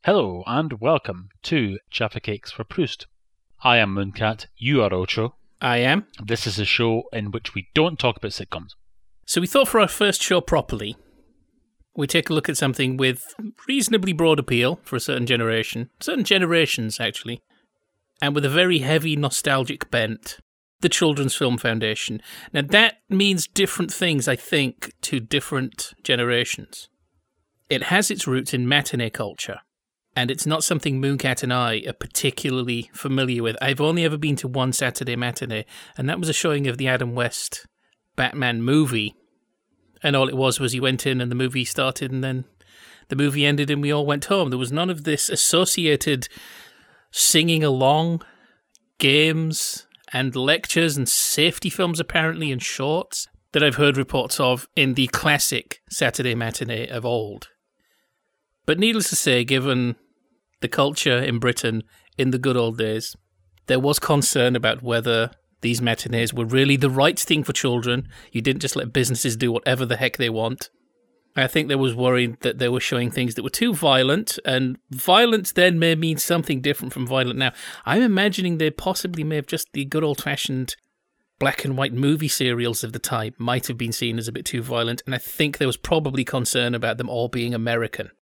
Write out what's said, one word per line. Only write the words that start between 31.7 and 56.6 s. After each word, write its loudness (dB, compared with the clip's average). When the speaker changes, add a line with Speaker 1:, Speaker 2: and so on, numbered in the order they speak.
Speaker 2:
are -8
particularly -2
familiar 0
with. 0
I've 0
only 2
ever 0
been 0
to -6
one 0
Saturday -2
matinee, -4
and -2
that -2
was -2
a 0
showing 0
of -2
the 0
Adam 0
West -6
Batman -2
movie. 2
And 2
all 4
it -4
was 2
was -2
you -2
went 0
in 0
and -2
the -4
movie -2
started -2
and -4
then -4
the -4
movie 2
ended 2
and 0
we 0
all 2
went 0
home. 2
There -2
was -2
none 0
of -6
this 0
associated 2
singing 4
along, 4
games 2
and -2
lectures 2
and -2
safety 0
films -2
apparently -2
and -4
shorts -4
that 4
I've 4
heard 4
reports -2
of 2
in 2
the 2
classic 0
Saturday -2
matinee -4